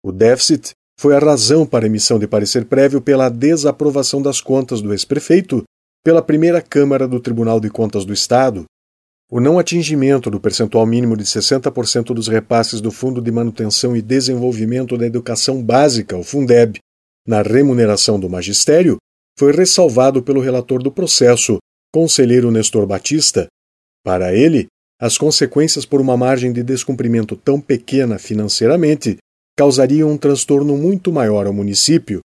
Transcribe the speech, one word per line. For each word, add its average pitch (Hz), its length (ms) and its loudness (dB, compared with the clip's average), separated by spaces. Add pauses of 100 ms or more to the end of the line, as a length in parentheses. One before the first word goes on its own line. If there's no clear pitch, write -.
O 98 80 -10
déficit 113 600 0 (260)
foi 143 180 2
a 139 40 4
razão 147 460 2
para 117 200 -2
a - 20 0
emissão 110 300 0
de 104 80 0
parecer 107 380 -2
prévio 135 380 2
pela 131 260 2
desaprovação 139 920 -2
das 139 180 -2
contas 131 420 -2
do 104 120 -4
ex-prefeito 143 720 -2 (380)
pela 165 200 4
primeira 165 400 0
Câmara 139 440 0
do 127 140 -4
Tribunal 113 400 0
de 107 100 -4
Contas 104 360 -4
do 101 80 -8
Estado. 120 500 0 (640)
O 120 120 -2
não 156 180 4
atingimento 147 720 0
do 101 80 -4
percentual 110 460 0
mínimo 117 320 0
de 104 80 -8
sessenta 131 440 -2
por 120 160 -6
cento 120 280 -4
dos 113 160 -6
repasses 113 500 -2
do 110 100 -4
Fundo 123 320 -6
de 117 120 -4
Manutenção 117 640 -4
e 113 40 -2
Desenvolvimento 123 960 -2
da 117 80 -2
Educação 120 560 -4
Básica, 120 540 0
o 87 80 -8
fundeb, 120 560 2 (480)
na 107 140 0
remuneração 113 760 2
do 92 120 -6
magistério, 101 680 0 (420)
foi 143 140 4
ressalvado 135 720 2
pelo 135 180 0
relator 127 400 -2
do 135 100 -4
processo, 123 680 2 (340)
conselheiro 123 560 2
Nestor 110 380 0
Batista. 98 580 -2 (580)
Para 92 300 0
ele, 131 320 4 (340)
as 120 160 -4
consequências 151 720 0
por 139 160 0
uma 131 160 0
margem 127 340 0
de 120 120 -4
descumprimento 117 720 -4
tão 139 260 -2
pequena 123 560 -2
financeiramente 117 1000 0 (380)
causariam 143 540 2
um 147 80 -2
transtorno 143 580 0
muito 185 360 -2
maior 107 340 0
ao 101 80 -2
município. 101 760 -2